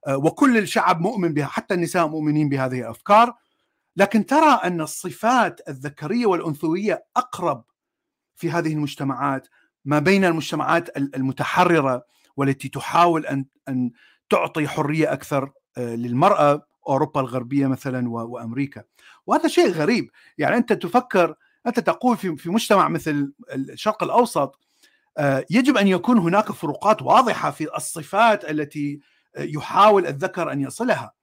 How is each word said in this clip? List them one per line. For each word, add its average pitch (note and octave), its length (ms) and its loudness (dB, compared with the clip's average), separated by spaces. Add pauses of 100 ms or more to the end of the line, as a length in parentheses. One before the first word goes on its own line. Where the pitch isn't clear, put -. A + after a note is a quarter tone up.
آه، C3+ 100 -2
وكل A3+ 420 2
الشعب F3+ 420 0
مؤمن F3 340 -2
بها، C#3+ 120 -2
حتى - 280 -6
النساء E3+ 340 0
مؤمنين D3+ 400 0
بهذه C3 320 -2
الأفكار. G#3 540 2 (640)
لكن G3 300 2
ترى D4 380 4
أن F3 160 -4
الصفات G3 880 -2
الذكرية D3+ 580 -4
والأنثوية E3+ 800 -2 (100)
أقرب E3+ 480 -4 (720)
في E3 140 -6
هذه D#3+ 220 -2
المجتمعات C#3 760 -4 (360)
ما D3 140 0
بين F#3+ 260 2
المجتمعات D#3+ 720 -2
ال-، C#3 200 -4
المتحررة C3+ 880 0 (320)
والتي C#3 320 -2
تحاول D#3+ 580 0
أن، C#3 180 -4 (240)
أن B2+ 220 -2 (400)
تعطي E3 380 -2
حرية D3+ 440 -2
أكثر، C#3 400 -6 (260)
آه، A#2 160 -6
للمرأة، C#3+ 720 2 (220)
أوروبا D3 320 0
الغربية B2+ 460 -2
مثلًا B2+ 420 -4
و-، A#2 220 -8
وأمريكا. A#2+ 540 -8 (420)
وهذا D#4 220 0
شيء E4 220 4
غريب، D#3+ 400 0 (280)
يعني D3+ 180 2
أنت A#3+ 160 2
تفكر، F3 640 0 (320)
أنت A#3 140 0
تقول A#3+ 360 0
في، E3+ 200 -6
في E3 140 -10
مجتمع F#3+ 380 4
مثل D3 440 -2 (200)
الشرق C3+ 500 -4
الأوسط، E3 580 0 (580)
آه، C3+ 320 0
يجب B3 260 4
أن G3+ 120 4
يكون F#3+ 300 4
هناك G3 340 2
فروقات E3 500 -2
واضحة F3 480 2
في D3 260 -8
الصفات G3 680 0
التي D3 560 -6 (360)
يحاول F3 680 2
الذكر D3+ 460 -6
أن C#3 80 -4
يصلها. C3+ 520 -4 (100)